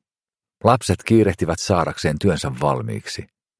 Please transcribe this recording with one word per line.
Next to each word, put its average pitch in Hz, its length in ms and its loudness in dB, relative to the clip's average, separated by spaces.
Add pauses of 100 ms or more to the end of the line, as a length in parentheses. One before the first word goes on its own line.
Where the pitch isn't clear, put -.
(640)
Lapset 107 400 2
kiirehtivät 95 560 2
saadakseen 78 580 0
työnsä - 420 0
valmiiksi. 62 680 -4 (320)